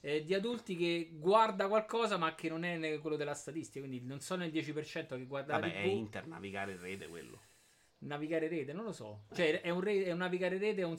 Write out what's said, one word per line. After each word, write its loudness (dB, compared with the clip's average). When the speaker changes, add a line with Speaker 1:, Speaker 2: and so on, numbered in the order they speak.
Speaker 1:
eh, 0
di 2
adulti 0
che 0
guarda 6
qualcosa 2
ma 2
che -4
non -2
è 0
ne-, 0
quello -2
della -2
statistica, -8
quindi -6
non -6
sono -4
il -2
dieci -2
per -2
cento -6
che -6
guarda -4
Speaker 2:
Vabbè, 2
Speaker 1:
la -2
T -4
V. -4
Speaker 2:
è 2
inter 0
navigare -6
in -8
rete -8
quello. -12
Speaker 1:
Navigare -2
rete, -4
non -6
lo -6
so. -10
Speaker 2:
Eh. -14
Speaker 1:
Cioè, 4
è -2
un 2
re-, 4
è 0
un 0
navigare 2
rete, 2
è 2
un, -2